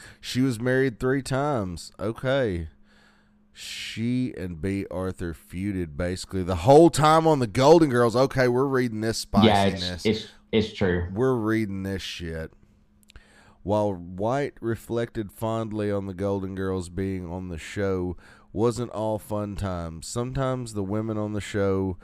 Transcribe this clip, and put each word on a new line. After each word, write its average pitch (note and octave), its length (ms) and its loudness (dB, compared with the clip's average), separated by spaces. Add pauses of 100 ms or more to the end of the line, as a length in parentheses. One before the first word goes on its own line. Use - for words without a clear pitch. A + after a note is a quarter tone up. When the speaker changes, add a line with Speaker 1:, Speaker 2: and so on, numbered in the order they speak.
(200)
Speaker 1:
She - 220 -2
was B2 180 0
married B2+ 400 0
three C3+ 220 0
times. B2+ 760 -4
Okay. A2+ 680 -2 (840)
She - 840 -4
and E2+ 260 -8
Bea G2 300 -2
Arthur F#2 420 -4
feuded F2+ 600 -6
basically F#2 480 -4
the F2+ 120 0
whole C#3 320 10
time D#3 380 6
on D3+ 140 4
the A#2+ 80 0
Golden C#3+ 420 8
Girls. A#2+ 240 4
Okay, B2+ 320 4
we're B2 180 2
reading B2+ 360 0
this A2 340 -2
Speaker 2:
Yeah, G#2 60 6 (300)
Speaker 1:
spiciness. F2+ 360 -4
Speaker 2:
it's, G#2+ 140 2
it's, - 80 -14 (240)
it's A2 200 2
true. F2 400 0
Speaker 1:
We're B2+ 220 0
reading G#2+ 480 -2
this F#2+ 180 -4
shit. D#2+ 520 -10 (1120)
While G#2 280 0
White G2 680 -4
reflected A2+ 720 -6
fondly A2 580 -4
on G2+ 160 -2
the F#2+ 80 -8
Golden G2 400 -4
Girls F#2+ 340 -4
being F#2 420 -6
on F#2 180 -8
the E2+ 100 -8
show, F#2 580 -4 (360)
wasn't A#2 400 -2
all A2 260 -4
fun G#2 380 -6
times. E2+ 500 -6
Sometimes B2+ 680 -4
the G#2 80 -4
women G#2+ 360 -4
on G#2 140 -4
the G#2 80 -4
show F#2+ 640 0